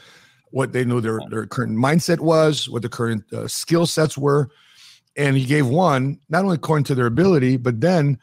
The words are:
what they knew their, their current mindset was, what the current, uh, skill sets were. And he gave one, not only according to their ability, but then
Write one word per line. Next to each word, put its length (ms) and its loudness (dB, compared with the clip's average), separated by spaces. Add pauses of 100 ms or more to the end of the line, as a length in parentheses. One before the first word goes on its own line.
(500)
what 240 -2
they 100 0
knew 180 0
their, 180 -2 (100)
their 160 -6
current 320 -4
mindset 420 2
was, 480 2
what 140 -6
the 80 -6
current, 420 -6
uh, 160 -8
skill 380 0
sets 320 -2
were. 320 0 (640)
And 220 2
he 80 0
gave 220 2
one, 520 0 (100)
not 140 0
only 120 0
according 300 0
to 100 -2
their 100 2
ability, 520 2
but 220 -2
then 440 2